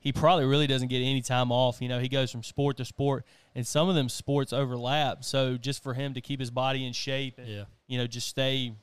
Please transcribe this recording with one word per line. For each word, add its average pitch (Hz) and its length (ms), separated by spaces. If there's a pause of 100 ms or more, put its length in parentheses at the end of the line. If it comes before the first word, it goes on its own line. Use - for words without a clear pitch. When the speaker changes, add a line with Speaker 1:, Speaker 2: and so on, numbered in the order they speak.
Speaker 1:
he 143 120
probably 156 320
really 143 220
doesn't 131 220
get 127 120
any 131 220
time 127 280
off. 123 300
You 127 80
know, 123 100
he 127 100
goes 131 220
from 117 120
sport 139 340
to 127 80
sport, 139 400 (300)
and 123 120
some 156 220
of 190 60
them 135 140
sports 139 440
overlap. 127 720
So 131 320
just 127 260
for 131 120
him 139 200
to 127 60
keep 139 180
his 123 120
body 131 340
in 123 80
shape 135 460
and, 123 100
Speaker 2:
Yeah. 104 160 (240)
Speaker 1:
you 127 100
know, 123 80
just 120 220
stay 131 540